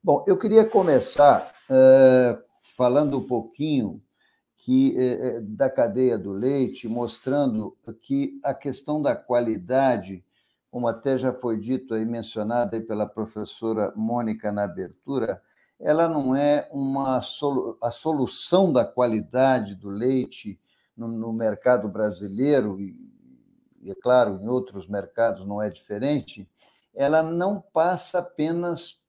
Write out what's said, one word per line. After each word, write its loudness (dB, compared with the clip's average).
Bom, 2
eu 4
queria 6
começar, 4
é, 8
falando 2
um -4
pouquinho -4
que, 2
é, -2
é, -8
da -2
cadeia 2
do -8
leite, -2
mostrando -4
que -4
a -4
questão -6
da 0
qualidade, -2
como -4
até -2
já -2
foi -4
dito -6
aí, -2
mencionada -4
aí -4
pela -4
professora -6
Mônica -4
na -4
abertura, -6
ela 2
não -2
é 0
uma -2
solu-, -6
a -4
solução 0
da 4
qualidade 0
do -14
leite -4
no, -10
no -8
mercado 0
brasileiro, -2
e, -12
e, -14
é -10
claro, 2
em -10
outros -6
mercados -4
não -6
é -4
diferente, -8
ela 2
não -2
passa -2
apenas -6